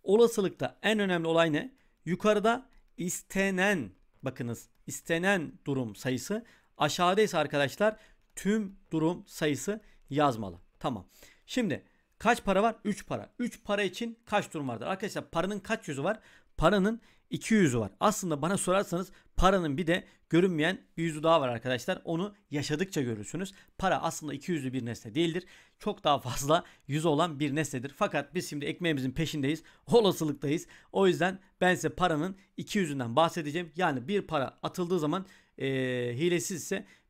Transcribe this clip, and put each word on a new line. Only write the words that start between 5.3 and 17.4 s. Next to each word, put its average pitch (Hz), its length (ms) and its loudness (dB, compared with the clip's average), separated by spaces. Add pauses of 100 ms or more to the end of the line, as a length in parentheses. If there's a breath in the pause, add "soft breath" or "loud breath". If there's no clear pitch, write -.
durum 131 300 -2
sayısı, 131 480 -4 (340 soft breath)
aşağıda 180 420 2
ise 190 180 2
arkadaşlar 147 580 2 (400 soft breath)
tüm 202 400 -2 (140)
durum 160 360 0
sayısı 175 540 -2 (300 soft breath)
yazmalı. 113 500 0 (180)
Tamam. 117 300 -8 (380 soft breath)
Şimdi 185 380 -2 (340 soft breath)
kaç 233 260 0
para 196 180 2
var? 220 220 2
Üç 202 220 -4
para. 104 320 -8
Üç 240 260 -6
para 202 180 -2
için 226 440 -6
kaç - 280 -2
durum 147 140 -4
vardır? 117 180 -6
Arkadaşlar 190 440 -6
paranın 190 300 -4
kaç 220 280 -6
yüzü 135 140 -6
var? 202 180 -2 (360 soft breath)
Paranın 196 440 4 (300 soft breath)
iki - 240 0